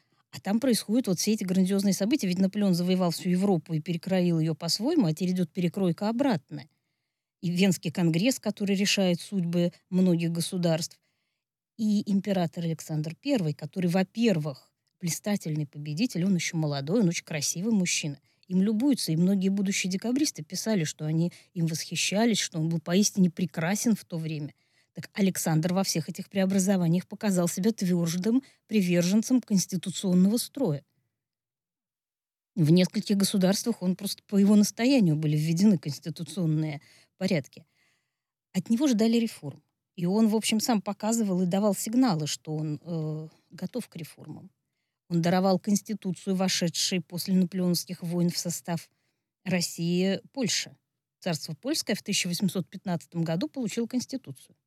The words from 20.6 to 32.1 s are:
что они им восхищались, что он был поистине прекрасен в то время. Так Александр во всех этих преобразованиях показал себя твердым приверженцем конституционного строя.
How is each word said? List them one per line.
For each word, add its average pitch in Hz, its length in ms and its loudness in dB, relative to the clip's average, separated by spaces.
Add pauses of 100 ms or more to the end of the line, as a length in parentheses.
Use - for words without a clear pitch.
что 151 200 -8
они 165 260 0 (220)
им 165 140 -2
восхищались, 185 720 0
что - 200 -4
он 160 100 0
был 165 100 -2
поистине 185 500 2
прекрасен 185 680 0
в - 100 -6
то 175 120 -8
время. 156 360 -6 (400)
Так - 200 -14
Александр 180 600 2
во 190 100 0
всех - 240 -2
этих 180 220 -10
преобразованиях 190 800 2
показал 185 420 0
себя 196 220 0
твердым 180 720 0 (240)
приверженцем 196 720 2
конституционного 190 960 2
строя. 185 480 -2 (1700)